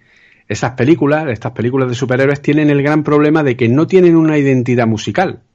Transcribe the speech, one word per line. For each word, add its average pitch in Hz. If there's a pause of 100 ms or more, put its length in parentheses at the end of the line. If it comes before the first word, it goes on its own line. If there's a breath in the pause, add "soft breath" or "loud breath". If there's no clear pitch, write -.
(460 soft breath)
Esas 123
películas, 151
estas 123
películas 127
de 120
superhéroes 135
tienen 151
el 143
gran 151
problema 151
de 127
que 117
no 151
tienen 175
una 156
identidad 123
musical. 113 (140)